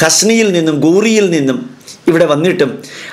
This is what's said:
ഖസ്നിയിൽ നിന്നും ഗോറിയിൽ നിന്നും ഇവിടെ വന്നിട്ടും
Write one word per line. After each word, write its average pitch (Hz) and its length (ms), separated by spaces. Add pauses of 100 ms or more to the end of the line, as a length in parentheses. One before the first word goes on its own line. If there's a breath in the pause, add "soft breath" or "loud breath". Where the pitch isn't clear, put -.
ഖസ്നിയിൽ 208 500
നിന്നും 160 280
ഗോറിയിൽ 202 500
നിന്നും 135 400 (380 loud breath)
ഇവിടെ 170 180
വന്നിട്ടും 147 580 (300 loud breath)